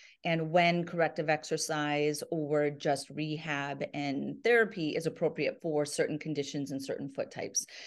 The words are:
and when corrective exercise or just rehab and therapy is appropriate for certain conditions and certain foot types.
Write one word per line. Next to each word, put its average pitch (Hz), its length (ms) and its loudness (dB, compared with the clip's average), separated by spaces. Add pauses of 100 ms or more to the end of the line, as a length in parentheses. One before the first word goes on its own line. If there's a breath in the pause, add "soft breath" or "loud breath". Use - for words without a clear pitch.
(240 soft breath)
and 165 280 0
when 170 340 6
corrective 160 460 0
exercise 151 960 0
or 147 400 2
just 143 400 0
rehab 147 760 -4 (120)
and 143 480 -4
therapy 220 520 4
is 160 120 -2
appropriate 156 560 0
for 151 200 0
certain 151 360 -2
conditions 143 500 -4
and 135 140 -6
certain 139 260 -6
foot - 220 -8
types. - 340 -6 (220 loud breath)